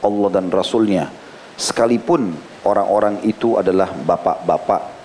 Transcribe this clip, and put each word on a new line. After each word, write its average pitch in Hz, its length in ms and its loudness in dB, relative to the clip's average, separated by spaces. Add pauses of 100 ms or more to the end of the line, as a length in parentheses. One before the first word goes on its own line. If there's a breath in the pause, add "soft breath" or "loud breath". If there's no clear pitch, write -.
Allah 104 320 0
dan 92 160 0
Rasulnya, 95 560 0 (480 loud breath)
sekalipun 120 800 0 (320)
orang-orang 101 560 2
itu 113 320 0
adalah 95 400 2
bapak-bapak, - 880 0 (220)